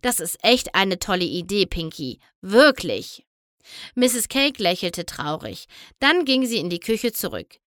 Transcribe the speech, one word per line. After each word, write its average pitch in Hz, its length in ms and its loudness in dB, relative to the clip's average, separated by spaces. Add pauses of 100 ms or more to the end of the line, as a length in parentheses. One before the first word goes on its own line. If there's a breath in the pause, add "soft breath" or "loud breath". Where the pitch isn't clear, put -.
Das 247 160 0
ist - 240 -6
echt 240 320 4
eine 185 240 2
tolle 180 260 -2
Idee, 180 420 0
Pinkie. 160 520 -8 (220 soft breath)
Wirklich." 196 840 2 (680 loud breath)
Misses 247 320 2
Cake 277 340 0
lächelte 180 460 -2
traurig. 151 600 -8 (340 loud breath)
Dann 320 240 4
ging 262 220 2
sie 233 120 -2
in 170 100 -4
die 170 120 -4
Küche 180 320 -2
zurück. - 480 -8 (120)